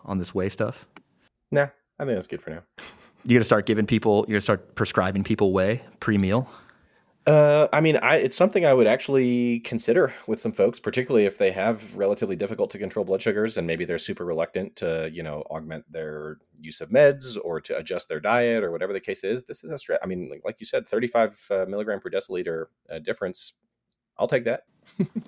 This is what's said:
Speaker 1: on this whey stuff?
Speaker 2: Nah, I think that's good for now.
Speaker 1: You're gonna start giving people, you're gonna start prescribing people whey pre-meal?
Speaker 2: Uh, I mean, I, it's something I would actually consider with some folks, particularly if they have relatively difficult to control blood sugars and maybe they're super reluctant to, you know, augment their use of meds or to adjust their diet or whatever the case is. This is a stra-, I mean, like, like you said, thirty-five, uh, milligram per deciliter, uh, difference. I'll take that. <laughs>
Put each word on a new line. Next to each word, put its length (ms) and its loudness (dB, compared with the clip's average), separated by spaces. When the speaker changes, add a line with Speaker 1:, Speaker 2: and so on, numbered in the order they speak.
Speaker 1:
on 140 -4
this 160 -6
whey 140 -2
stuff? 400 -6
Speaker 2:
Nah, 160 2
I 60 -8
think 120 -2
that's 100 -6
good 160 -12
for 80 -14
now. 120 -14
Speaker 1:
You're 140 6
gonna 60 4
start 220 4
giving 200 2
people, 400 4
you're 80 -4
gonna 60 4
start 340 -2
prescribing 480 0
people 300 2
whey 300 0
pre-meal? 480 0
Speaker 2:
Uh, 460 6
I 80 4
mean, 160 4
I, 220 4
it's 180 2
something 280 2
I 80 6
would 140 6
actually 760 2
consider 540 0
with 100 -2
some 140 -4
folks, 260 2
particularly 480 2
if 120 -2
they 120 4
have 460 -4
relatively 400 0
difficult 340 -4
to 80 -12
control 260 -4
blood 160 -2
sugars 380 -2
and 80 -4
maybe 180 -2
they're 140 -4
super 260 -8
reluctant 520 -4
to, 360 -4
you 120 -10
know, 260 -8
augment 400 -12
their 480 -12
use 200 -10
of 100 -12
meds 520 4
or 200 -4
to 140 -6
adjust 320 -6
their 120 -4
diet 420 2
or 80 -2
whatever 220 -4
the 80 -6
case 240 -8
is. 180 -4
This 220 -16
is 80 -12
a 60 -10
stra-, 260 -4
I 20 -8
mean, 240 -8
like, 140 -16
like 160 -10
you 60 -12
said, 200 -6
thirty-five, 640 -2
uh, 160 0
milligram 320 -6
per 120 -10
deciliter, 560 -6
uh, 120 -12
difference. 540 -6
I'll 100 0
take 160 0
that. 180 -4
<laughs> 100 0